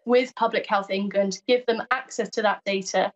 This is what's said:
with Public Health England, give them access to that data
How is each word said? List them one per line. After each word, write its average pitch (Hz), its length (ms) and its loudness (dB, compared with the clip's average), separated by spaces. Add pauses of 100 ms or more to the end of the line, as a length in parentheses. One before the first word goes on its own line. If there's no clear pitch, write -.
with 247 300 2
Public 226 320 0
Health 196 220 -2
England, 196 580 -2
give 247 180 2
them 226 260 0
access 240 380 -4
to - 140 -4
that 202 220 2
data 190 500 0